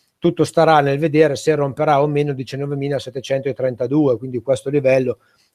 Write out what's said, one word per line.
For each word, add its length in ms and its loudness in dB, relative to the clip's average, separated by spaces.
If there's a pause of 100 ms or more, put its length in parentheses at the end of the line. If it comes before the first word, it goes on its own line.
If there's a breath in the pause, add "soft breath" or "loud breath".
(180)
Tutto 280 0
starà 340 4
nel 180 0
vedere 380 2
se 180 0
romperà 480 0
o 60 2
meno 260 -2
diciannovemilasettecentotrentadue, 1800 -2
quindi 240 -8
questo 280 -2
livello 500 0 (360)